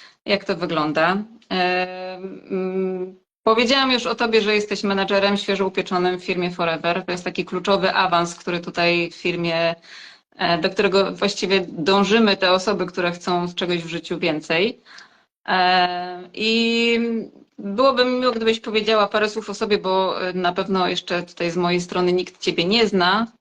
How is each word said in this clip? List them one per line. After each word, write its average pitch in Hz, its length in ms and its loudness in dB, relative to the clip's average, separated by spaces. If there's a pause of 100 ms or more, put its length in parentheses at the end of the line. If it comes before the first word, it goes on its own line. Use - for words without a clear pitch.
(260)
jak 202 200 0
to 196 100 -2
wygląda. 160 600 0 (340)
E, 185 640 -2
mm, 185 1040 -4 (240)
powiedziałam 247 480 4
już 240 140 0
o 233 100 -2
tobie, 226 260 2
że 214 140 2
jesteś 208 280 -2
menadżerem 196 540 2
świeżo 196 300 0
upieczonym 180 520 -2
w 180 40 -20
firmie 180 280 -2
Forever. 175 540 -2
To 180 60 -6
jest 180 120 -6
taki 175 220 -6
kluczowy 185 460 0
awans, 175 440 0
który 175 240 -6
tutaj 175 520 0
w - 40 -20
firmie, 170 600 -2 (600)
e, 170 200 0
do 165 120 0
którego 190 420 2
właściwie 190 580 0
dążymy 196 680 4
te 185 140 2
osoby, 185 340 0
które 175 260 -2
chcą 175 440 -2
czegoś 175 280 -2
w 165 60 -10
życiu 170 300 -6
więcej. 165 640 -2 (640)
E, 180 840 0
i 233 680 2 (580)
byłoby 247 480 2
mi 254 140 0
miło, 254 120 2
gdybyś 226 280 0
powiedziała 214 480 0
parę 214 220 0
słów 214 200 -8
o 202 40 -6
sobie, 208 240 0
bo, 190 500 0
e, 180 60 -4
na 180 200 0
pewno 185 340 0
jeszcze 175 360 -4
tutaj 170 280 -6
z 165 60 -4
mojej 175 240 2
strony 180 320 0
nikt 180 280 -2
ciebie 170 240 0
nie 220 220 4
zna. 196 400 2 (140)